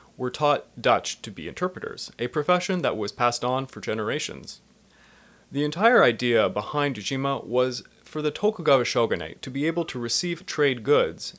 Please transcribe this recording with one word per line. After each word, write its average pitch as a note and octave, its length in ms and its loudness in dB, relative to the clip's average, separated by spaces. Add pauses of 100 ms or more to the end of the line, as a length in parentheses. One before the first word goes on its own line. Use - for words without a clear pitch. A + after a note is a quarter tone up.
(180)
were B2 140 -2
taught C#3+ 500 -2
Dutch - 400 2
to A2 100 -12
be E2 160 -12
interpreters, - 720 -6
a B2 80 -2
profession F3+ 540 0
that A#2+ 160 0
was G2+ 140 -2
passed A#2+ 340 0
on B2+ 220 0
for - 120 -14
generations. G#2+ 840 -6 (920)
The C#3 120 -2
entire F#3+ 400 4
idea A#2 460 4
behind C#3 460 -2
Jujima C3+ 500 -4
was B2+ 380 0 (200)
for D3+ 200 -8
the D3 80 0
Tokugawa D3+ 540 2
shogunate G2+ 580 0
to C3+ 80 -8
be C#3 160 0
able E3 180 0
to C3 140 -8
receive E3 480 -4
trade C3+ 340 2
goods, G#2+ 580 2